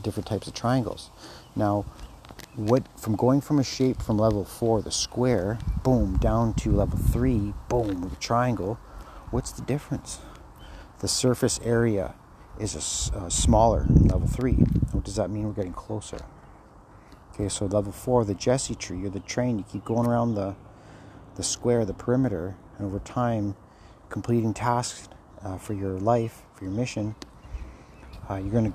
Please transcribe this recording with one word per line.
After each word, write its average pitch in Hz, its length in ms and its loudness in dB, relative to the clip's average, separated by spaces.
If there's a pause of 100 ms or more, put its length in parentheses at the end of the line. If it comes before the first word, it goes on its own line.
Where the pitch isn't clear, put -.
different 104 260 -6
types 101 200 -4
of 82 60 -10
triangles. - 580 -2 (440)
Now, 104 300 2 (720)
what, 113 280 2 (160)
from 110 160 -2
going 131 260 4
from 147 180 2
a 131 40 4
shape 131 380 0
from 110 160 0
level 107 260 2
four, 113 380 0
the 80 100 -10
square, 117 680 0 (240)
boom, 110 340 4
down 113 380 2
to 110 160 0
level 98 260 2
three, 117 560 2 (160)
boom, 104 320 0
with 87 120 -6
a - 40 -10
triangle, 117 600 0 (540)
what's 120 200 -2
the - 100 -12
difference? - 580 -6 (800)
The 98 80 -4
surface - 560 2
area 117 520 2 (420)
is 101 180 -4
a 76 40 -8
s-, - 340 -4
uh, 92 160 -6
smaller 113 580 4
in - 200 10
level 95 200 2
three. 120 280 2 (360)
What - 140 -2
does 98 100 -8
that 101 140 0
mean? 104 180 -4
We're 104 60 -4
getting 95 200 -4
closer. - 460 -8 (1120)
Okay, 104 160 -2
so - 160 -4
level 98 280 0
four, 123 320 2
the 101 80 0
Jesse 123 420 0
tree, 90 240 -8
you're 98 100 -4
the 95 120 -8
train, 123 360 -2
you 95 60 -4
keep 101 220 -10
going 117 220 0
around 117 280 2
the, 98 200 -2 (800)
the 92 80 -6
square, 120 420 2
the 95 80 -2
perimeter, 104 600 0 (220)
and 104 100 -4
over 98 120 -2
time, 110 560 -2 (540)
completing 113 440 0
tasks, 120 540 -2 (360)
uh, 95 140 -6
for - 160 -8
your 98 260 -2
life, 113 440 2 (100)
for - 120 -12
your 92 80 -4
mission, 107 420 -2 (1120)
uh, 98 60 -4
you're 98 180 -4
gonna 110 220 2